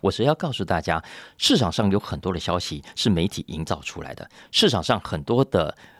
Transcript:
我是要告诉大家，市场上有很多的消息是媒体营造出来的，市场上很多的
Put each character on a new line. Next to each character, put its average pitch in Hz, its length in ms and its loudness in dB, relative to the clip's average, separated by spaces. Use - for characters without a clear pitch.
我 92 80 4
是 107 120 -2
要 147 120 2
告 - 160 -4
诉 107 120 -6
大 85 160 0
家， 82 240 -2
市 254 200 4
场 101 140 2
上 104 180 2
有 98 80 4
很 - 220 -6
多 92 120 -4
的 85 80 -4
消 87 200 0
息 76 240 -8
是 - 140 0
媒 87 180 4
体 - 200 -6
营 78 180 -8
造 73 160 -4
出 - 220 -12
来 67 100 -12
的， - 160 -16
市 208 180 4
场 95 140 2
上 110 160 2
很 78 240 -6
多 120 220 4
的 82 300 0